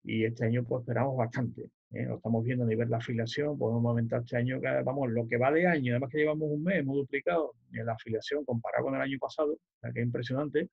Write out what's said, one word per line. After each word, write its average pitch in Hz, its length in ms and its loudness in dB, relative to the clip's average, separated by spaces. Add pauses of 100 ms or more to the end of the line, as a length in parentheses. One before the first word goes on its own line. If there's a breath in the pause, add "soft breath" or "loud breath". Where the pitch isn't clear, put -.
y 110 200 0
este 117 200 -2
año, 117 200 2
pues, 120 180 -2
esperamos 127 340 0
bastante, 120 540 -2 (220)
¿eh? 117 120 -4
Lo 117 120 -4
estamos 113 280 0
viendo 123 200 0
a 113 40 2
nivel 117 220 2
de 117 60 2
afiliación, 123 640 -2
podemos 117 280 2
aumentar 117 340 2
este 120 160 -4
año, 131 240 0
cada, 131 220 0
vamos, 131 280 0
lo 113 160 0
que 120 120 0
va 127 120 6
de 165 160 4
año, 139 280 2
además 127 160 0
que 151 80 -2
llevamos 151 320 2
un 151 120 -2
mes, 180 180 2
hemos 135 180 0
duplicado 139 560 0 (180)
en 113 140 -6
la 113 80 -2
afiliación 120 500 -4
comparado 120 400 -2
con 135 100 0
el 135 60 -2
año 135 180 -2
pasado, 151 360 0
o - 260 -16
sea, 120 120 -8
que 120 80 -4
es 120 60 2
impresionante 135 680 -2